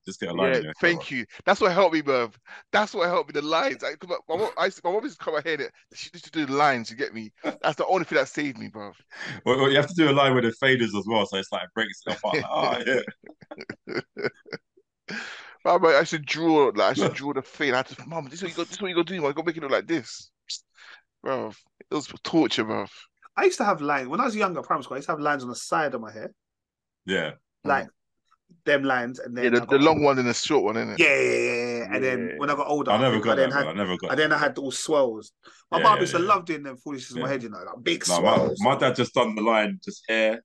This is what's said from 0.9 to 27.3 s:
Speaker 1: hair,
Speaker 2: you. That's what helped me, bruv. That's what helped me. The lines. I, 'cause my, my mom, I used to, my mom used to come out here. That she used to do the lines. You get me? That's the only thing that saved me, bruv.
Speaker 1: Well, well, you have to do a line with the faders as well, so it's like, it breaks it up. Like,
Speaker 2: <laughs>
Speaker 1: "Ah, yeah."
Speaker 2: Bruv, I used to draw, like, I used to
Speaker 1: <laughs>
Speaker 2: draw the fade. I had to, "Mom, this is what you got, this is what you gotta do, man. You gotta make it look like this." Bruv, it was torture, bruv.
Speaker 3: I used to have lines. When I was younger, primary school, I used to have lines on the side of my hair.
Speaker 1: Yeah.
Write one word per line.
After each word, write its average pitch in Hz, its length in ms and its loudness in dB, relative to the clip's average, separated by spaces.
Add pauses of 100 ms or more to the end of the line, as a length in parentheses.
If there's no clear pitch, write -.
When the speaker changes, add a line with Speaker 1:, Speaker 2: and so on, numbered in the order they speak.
Speaker 1:
hair, 139 160 -8
Speaker 2:
you. 104 40 -10 (180)
That's 196 160 2
what 190 120 4
helped 175 240 4
me, 156 80 0
bruv. 127 320 0 (360)
That's 208 220 0
what 175 160 0
helped 156 240 0
me. 147 80 -2
The 147 60 -8
lines. 160 360 -2
I, 139 120 -6
'cause 175 160 -14
my, 170 60 -2 (120)
my 165 140 -2
mom, 208 160 -2
I 170 60 2
used 190 120 -4
to, - 80 -20
my 175 60 0
mom 214 120 -2
used 247 140 -10
to - 80 -16
come 165 100 -4
out 147 120 -2
here. 156 100 -2
That 135 140 -8 (240)
she - 180 -16
used 170 120 -20
to - 40 -20
do 151 160 -2
the 135 80 -4
lines. 139 380 2
You 113 60 -14
get 123 180 -6
me? 110 180 -12 (300)
That's 156 140 0
the 160 100 -2
only 175 180 0
thing 175 140 -2
that 156 80 2
saved 139 320 -6
me, 107 100 -12
bruv. 101 240 -14 (500)
Speaker 1:
Well, 127 140 2
well, 139 140 4
you 139 60 6
have 147 100 4
to 180 80 -10
do 160 120 6
a 139 60 6
line 139 220 4
with 123 80 4
the 113 80 2 (120)
faders 120 320 4
as 95 120 -2
well, 110 180 2
so 95 120 -6
it's 95 140 -6
like, 92 120 -4
it 92 100 -12
breaks 110 320 -6
it - 60 -4
up. - 120 -6
Like, 113 200 -2
Speaker 2:
<laughs> 101 40 -8
Speaker 1:
"Ah, 131 380 0
yeah." 131 140 2 (2750)
Speaker 2:
Bruv, 170 300 6
I 139 40 8
used 165 120 0
to 165 80 -4
draw, 151 460 4 (100)
like, 104 40 2
I 101 100 4
used 139 120 0
to 196 80 2
Speaker 1:
<laughs> 127 40 -2
Speaker 2:
draw 143 200 -6
the 131 80 -4
fade. 139 320 -2
I 127 40 2
had 131 100 -2
to, 135 200 -18
"Mom, 160 180 -8
this 135 100 -16
is 175 80 -14
what 175 80 -8
you - 60 -18
got, 165 100 -6
this - 100 -16
is - 40 -12
what 190 80 -4
you 175 60 -8
gotta 170 180 0
do, 180 80 -4
man. 143 80 0
You 127 40 -2
gotta 160 140 -6
make 165 100 -4
it 160 60 -8
look 135 80 -4
like 104 160 2
this." - 420 -4 (960)
Bruv, 117 300 -4 (240)
it - 160 -8
was 147 120 -6 (160)
torture, 127 420 2
bruv. 104 240 -4 (460)
Speaker 3:
I - 100 0
used 370 120 2
to 220 80 0
have 180 160 0
lines. 143 280 -2
When 170 100 -4
I 262 60 0
was 220 100 -2
younger, 185 260 -2
primary 147 220 -4
school, 127 120 -10
I - 20 -6
used 143 100 -8
to 175 60 -2
have 156 80 -4
lines 147 220 -2
on 123 60 -8
the 117 60 -10
side 151 380 -2
of 117 80 -8
my 107 100 -16
hair. 107 200 -12 (760)
Speaker 1:
Yeah. 87 260 -2 (320)